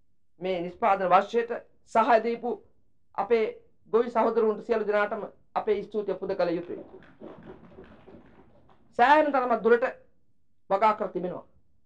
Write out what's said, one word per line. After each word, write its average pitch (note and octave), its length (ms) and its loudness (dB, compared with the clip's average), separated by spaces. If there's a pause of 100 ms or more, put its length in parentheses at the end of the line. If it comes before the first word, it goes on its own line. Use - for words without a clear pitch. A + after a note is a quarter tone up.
(400)
මේ F3+ 200 -4
නිෂ්පාදන F#3+ 500 0
වර්ෂයට G3+ 400 2 (420)
සහාය A3+ 300 4
දීපු A#3 280 -4 (640)
අපේ A3 320 0 (420)
ගොවි A3+ 220 0
සහෝදරුන්ට A3 540 0
සියලු A3 220 -2
දෙනාටම G#3 380 -2 (280)
අපේ G3 300 -2
ස්තුතිය G3+ 320 -6
පුද F#3+ 180 -8
කළ F3+ 180 -2
යුතුයි. E3+ 340 -8 (2250)
සෑහෙන D4 340 4
තරමක් B3 300 0
දුරට A#3 220 4 (880)
වගා G#3 240 4
කර G3+ 140 -6
තිබෙනවා. F3 360 -8 (420)